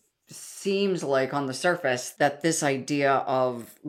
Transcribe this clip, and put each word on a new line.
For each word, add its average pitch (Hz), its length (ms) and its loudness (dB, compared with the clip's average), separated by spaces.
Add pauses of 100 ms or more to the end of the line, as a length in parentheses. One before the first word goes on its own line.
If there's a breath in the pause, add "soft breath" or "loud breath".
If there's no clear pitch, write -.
(280)
seems 196 760 -2
like 135 320 2
on 139 120 -2
the 131 80 -4
surface 131 560 0
that 143 320 0
this 160 200 0
idea 139 500 2
of 127 760 0